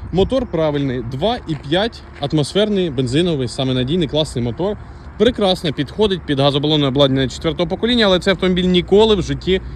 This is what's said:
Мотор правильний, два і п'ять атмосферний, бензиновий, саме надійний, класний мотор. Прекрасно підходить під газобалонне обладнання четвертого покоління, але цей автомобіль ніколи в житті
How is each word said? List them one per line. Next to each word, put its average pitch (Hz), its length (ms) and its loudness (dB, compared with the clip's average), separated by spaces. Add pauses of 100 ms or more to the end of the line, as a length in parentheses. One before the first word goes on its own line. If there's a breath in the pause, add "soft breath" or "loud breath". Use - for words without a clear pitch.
(120)
Мотор 226 340 0
правильний, 147 560 -2 (100)
два 196 260 -2 (100)
і 160 80 -4
п'ять 180 460 -2 (180)
атмосферний, 180 680 0
бензиновий, 135 580 0
саме 131 260 -2
надійний, 131 340 0
класний 147 360 -2
мотор. 165 340 -4 (400 loud breath)
Прекрасно 196 560 2
підходить 185 520 -2
під 143 140 0
газобалонне 143 480 2
обладнання 135 400 2
четвертого 160 420 -4
покоління, 226 360 0
але 185 140 4
цей 196 120 0
автомобіль 185 320 0
ніколи 190 520 4
в 180 60 2
житті 147 400 -2 (140 loud breath)